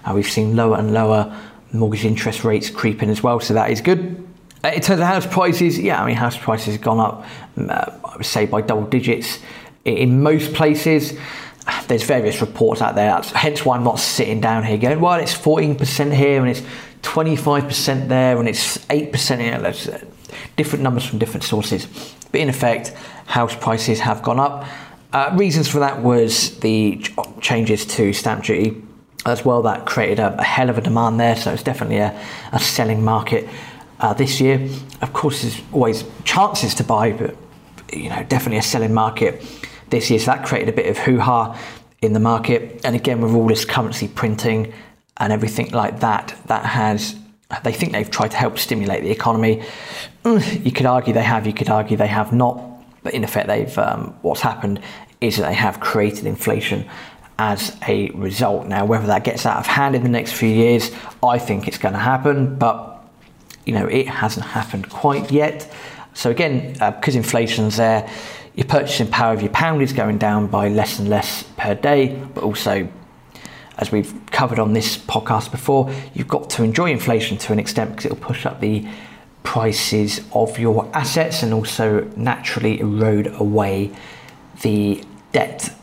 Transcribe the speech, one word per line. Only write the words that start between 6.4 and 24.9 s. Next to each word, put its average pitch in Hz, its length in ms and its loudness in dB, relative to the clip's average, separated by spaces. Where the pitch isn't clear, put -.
have 104 80 -6
gone 113 180 2
up, 110 260 0
uh, - 460 -4
I - 120 -12
would - 100 -8
say 107 200 2
by 104 140 0
double 107 260 0
digits 120 520 0
i-, - 40 0
in 123 320 4
most 151 320 4
places. 151 600 2
There's 113 140 2
various 107 380 2
reports 110 420 2
out 113 120 2
there, 104 160 4
that's 85 200 0
hence 147 340 0
why 127 120 4
I'm 120 80 0
not 113 140 2
sitting 110 420 0
down 113 240 2
here 110 120 0
going, 123 240 2
"Well, 175 200 4
it's 147 120 -2
fourteen 156 440 2
percent 143 360 0
here 139 280 6
and 127 100 2
it's 120 120 -4
twenty-five 147 640 2
percent 131 440 -2
there 127 300 4
and 117 100 2
it's - 300 -2
eight 147 220 0
percent 127 280 0
here." 117 180 -2
There's, 90 300 -4
uh, - 160 -10
different 151 260 0
numbers 127 220 2
from - 140 -4
different 110 260 -2
sources. 107 420 -2
But - 100 0
in 151 80 2
effect, 123 420 0
house 117 300 0
prices 113 440 -2
have 110 220 -2
gone 120 160 0
up. 139 280 -2